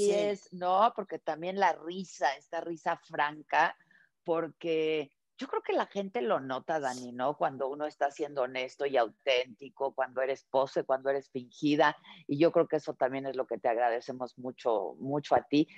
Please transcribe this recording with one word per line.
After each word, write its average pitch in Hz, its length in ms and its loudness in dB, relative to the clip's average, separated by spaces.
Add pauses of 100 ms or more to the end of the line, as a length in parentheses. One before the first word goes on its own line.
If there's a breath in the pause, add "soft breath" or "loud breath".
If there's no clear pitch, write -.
(120)
ríes, 202 400 0
¿no? 185 440 2
Porque 165 240 -6
también 170 400 -4
la 180 140 4
risa, 170 600 -4
esta 165 260 -8
risa 170 360 -4
franca, 151 800 0 (460 soft breath)
porque 160 880 0 (260)
yo 269 100 -8
creo 440 140 -4
que 427 120 -4
la 254 120 2
gente 202 360 -6
lo 208 180 2
nota, 131 400 -4
Dani, 127 320 -4
¿no? 127 260 -2
Cuando 135 300 -2
uno 147 180 -6
está 143 240 -2
siendo 143 340 -4
honesto 127 420 -4
y 139 120 0
auténtico, 127 960 -2
cuando 127 280 -4
eres 131 280 -4
pose, 135 340 0
cuando 135 260 0
eres 139 200 -2
fingida, 147 680 2 (300 loud breath)
y 143 120 -4
yo 160 160 6
creo 165 140 4
que 156 100 0
eso 151 160 -6
también 135 340 -2
es 131 80 -6
lo 127 100 -2
que 117 120 -4
te - 100 -2
agradecemos 120 720 -2
mucho, 113 600 -2
mucho 139 360 0
a 120 80 4
ti. 147 240 4 (100)